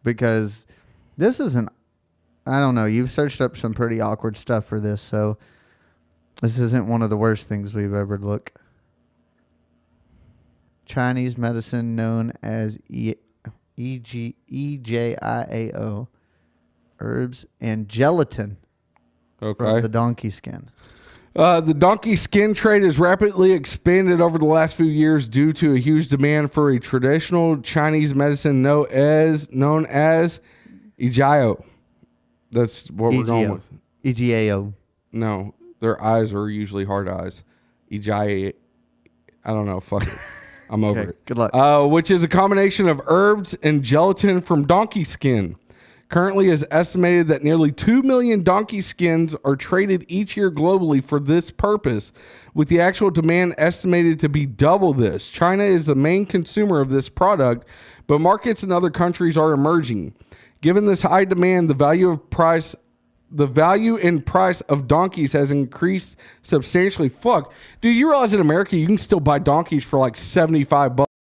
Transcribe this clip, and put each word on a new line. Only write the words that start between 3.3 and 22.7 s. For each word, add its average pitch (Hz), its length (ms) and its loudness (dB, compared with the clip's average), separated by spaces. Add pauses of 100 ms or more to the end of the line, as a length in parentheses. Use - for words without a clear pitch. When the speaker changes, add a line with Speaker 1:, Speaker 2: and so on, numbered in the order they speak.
Speaker 1:
up 123 160 -4
some 113 160 -6
pretty 117 260 -4
awkward 107 380 -6
stuff 113 280 -4
for 107 140 -8
this, 104 220 -6
so 107 360 -4 (1040)
this 117 160 -2
isn't 120 300 0
one 117 140 -2
of 110 80 -2
the 104 80 -2
worst 110 300 -2
things 101 260 -8
we've 104 200 -6
ever 101 240 -6
looked. 101 400 -10 (2250)
Chinese 127 520 -4
medicine 117 580 -6
known 113 460 -4
as 110 380 -8 (100)
E-, 110 240 -8 (640)
E 127 220 -10
G, 117 360 -12 (120)
E 143 300 -10
J 117 440 -4
I 117 220 -6
A 113 340 -8
O, 107 300 -8 (920)
herbs 123 460 -8 (160)
and 110 260 -6
gelatin 120 720 -2 (840)
Speaker 2:
Okay. 107 220 -6
Speaker 1:
from 113 180 2
the 113 80 -4
donkey 117 400 -2
skin. - 400 -14 (680)
Speaker 2:
Uh, 165 260 4
the 156 140 0
donkey 196 400 2
skin 208 400 0
trade 208 260 2